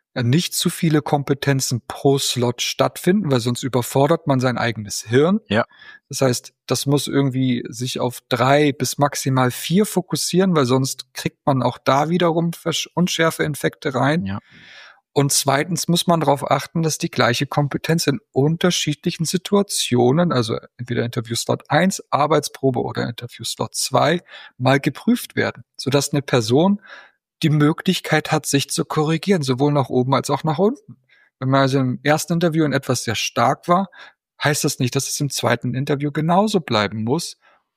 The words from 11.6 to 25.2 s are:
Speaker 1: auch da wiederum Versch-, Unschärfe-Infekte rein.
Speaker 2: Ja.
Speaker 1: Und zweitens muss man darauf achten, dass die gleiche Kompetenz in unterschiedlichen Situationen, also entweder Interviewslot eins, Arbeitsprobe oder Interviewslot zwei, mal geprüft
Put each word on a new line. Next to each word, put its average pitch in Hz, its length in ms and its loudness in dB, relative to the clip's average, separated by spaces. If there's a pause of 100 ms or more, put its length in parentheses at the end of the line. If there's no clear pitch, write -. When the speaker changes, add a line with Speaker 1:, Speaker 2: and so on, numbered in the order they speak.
Speaker 1:
auch 123 160 -2
da 143 320 2
wiederum 170 420 0
Versch-, - 420 -6
Unschärfe-Infekte 160 1000 -2
rein. 143 300 0
Speaker 2:
Ja. 98 140 -6 (760)
Speaker 1:
Und 143 200 2
zweitens 151 560 0
muss 170 180 0
man 170 140 4
darauf 139 280 2
achten, 143 340 0
dass 156 160 -2
die 170 120 -4
gleiche 120 360 2
Kompetenz 147 600 0
in - 140 0 (100)
unterschiedlichen 165 960 0
Situationen, 160 1080 0
also 117 260 -2 (180)
entweder 120 280 -4
Interviewslot 117 680 -4
eins, 180 400 2
Arbeitsprobe 139 680 0
oder 123 280 -4
Interviewslot - 680 -10
zwei, 135 480 0 (360)
mal 131 220 2
geprüft - 540 -2